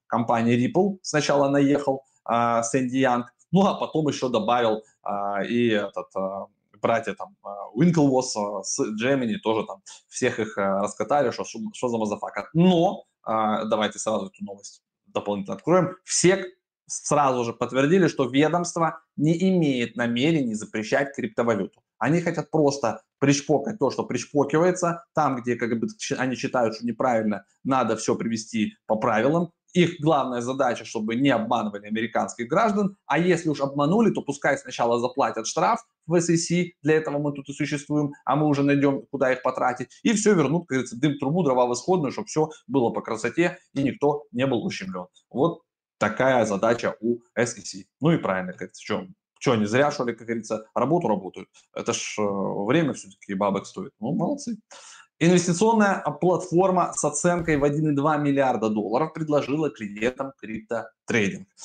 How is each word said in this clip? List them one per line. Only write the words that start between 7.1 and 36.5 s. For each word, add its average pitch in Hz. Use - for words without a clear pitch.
там, 95
а, 101
Winklevoss, 143
а, 101
с -
Gemini 123
тоже 110
там -
всех 120
их, 107
а, 98
раскатали, 113
что, 98
что, -
что 127
за 117
мазафака. 104
Но, 180
а, 110
давайте 107
сразу 104
эту -
новость 101
дополнительно 101
откроем. 175
Все -
сразу 135
же 117
подтвердили, 139
что 139
ведомство 156
не 170
имеет 139
намерений 120
запрещать 110
криптовалюту. 113
Они 151
хотят 165
просто 139
пришпокать 139
то, 131
что 110
пришпокивается. 165
Там, 139
где 120
как 120
бы 110
щ-, -
они 127
считают, 117
что 120
неправильно, 113
надо 123
все 110
привести 110
по 110
правилам. 131
Их 170
главная 131
задача, 123
чтобы 110
не 135
обманывали 107
американских 113
граждан. 202
А 143
если 170
уж 139
обманули, 147
то 143
пускай 139
сначала 120
заплатят 117
штраф 202
в 165
S 170
E 165
C. 175